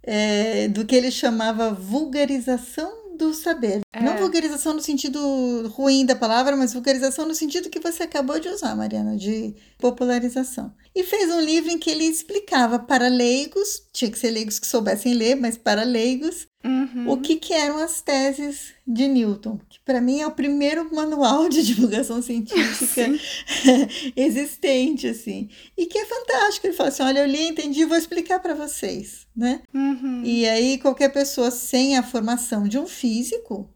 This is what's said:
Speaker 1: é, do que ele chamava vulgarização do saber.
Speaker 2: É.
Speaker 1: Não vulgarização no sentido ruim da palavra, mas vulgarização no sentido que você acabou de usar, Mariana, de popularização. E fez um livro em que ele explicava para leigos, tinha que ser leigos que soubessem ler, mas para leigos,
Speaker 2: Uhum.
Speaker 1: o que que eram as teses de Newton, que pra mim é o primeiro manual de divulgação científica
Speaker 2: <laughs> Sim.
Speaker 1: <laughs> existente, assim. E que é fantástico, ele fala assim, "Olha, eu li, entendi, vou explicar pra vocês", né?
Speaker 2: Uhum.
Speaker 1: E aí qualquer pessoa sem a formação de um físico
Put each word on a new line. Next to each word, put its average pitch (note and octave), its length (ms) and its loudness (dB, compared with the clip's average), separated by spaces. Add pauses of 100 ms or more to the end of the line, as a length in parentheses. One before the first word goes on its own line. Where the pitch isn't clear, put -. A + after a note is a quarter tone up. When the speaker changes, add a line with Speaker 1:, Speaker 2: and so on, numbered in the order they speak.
Speaker 1:
é, G#3+ 640 0
do G#3+ 180 0
que B3+ 120 4
ele B3+ 160 4
chamava A3+ 600 0
vulgarização C4+ 1300 -2 (180)
do D#4 180 2
saber. A#3+ 460 0 (120)
Speaker 2:
É. A3 100 -4
Speaker 1:
Não C#4+ 140 2
vulgarização D#4+ 580 0
no D#4 60 -4
sentido C4+ 880 -2
ruim C4+ 380 2
da B3+ 100 4
palavra, B3+ 400 2
mas C4 160 2
vulgarização C4+ 560 0
no D#4+ 60 -4
sentido D#4+ 360 -4
que - 80 -8
você E4+ 240 -4
acabou D4+ 380 -2
de F4+ 80 -8
usar, F4 260 -4
Mariana, G#3+ 420 -2
de G#3+ 380 -4 (240)
popularização. B3 960 -2 (220)
E F#4 100 0
fez F#4+ 260 0
um E4+ 100 2
livro D#4+ 300 2
em E4+ 80 -2
que E4 120 -2
ele D#4 140 0
explicava D#4+ 760 0
para B3 300 2
leigos, C4 760 0 (100)
tinha A3 180 -2
que - 80 -10
ser A#3 120 0
leigos A3 280 -4
que - 80 -8
soubessem G#3 480 0
ler, A#3+ 220 4
mas A#3+ 200 -2
para G#3+ 280 0
leigos, B3+ 640 0 (140)
Speaker 2:
Uhum. B3 460 -2
Speaker 1:
o C4+ 80 2
que D4+ 200 0
que E4 180 -4
eram D4+ 240 0
as E4 240 -4
teses C#4 720 -2 (120)
de B3 220 2
Newton, A3 580 0
que - 160 -20
pra B3+ 160 2
mim B3+ 220 2
é D4+ 60 -2
o D#4 60 -2
primeiro D4 640 0
manual D4+ 540 4
de D4+ 160 4
divulgação A3+ 560 2
científica A#3+ 640 0 (240)
Speaker 2:
<laughs> D4 80 2
Sim. - 20 -2 (540)
Speaker 1:
<laughs> C4 440 0
existente, C4+ 880 0
assim. G#3 420 -6 (280)
E F4 100 -2
que G#4 120 -4
é A4 60 -4
fantástico, A#4 640 -2
ele F4 80 0
fala E4 160 0
assim, C#4 120 -4
"Olha, C4+ 180 2
eu C#4+ 60 4
li, D4+ 220 0
entendi, D#4 360 0
vou D#4+ 120 2
explicar E4+ 440 -2
pra F4 140 -2
vocês", G#3 800 -8
né? B3 260 0 (120)
Speaker 2:
Uhum. C4+ 520 -2
Speaker 1:
E A#3 240 2
aí B3 300 4
qualquer C#4 320 4
pessoa C#4 400 0
sem C4 460 2
a B3 60 4
formação A#3 640 -2
de A3 100 0
um D#4+ 80 -2
físico A#3+ 880 -4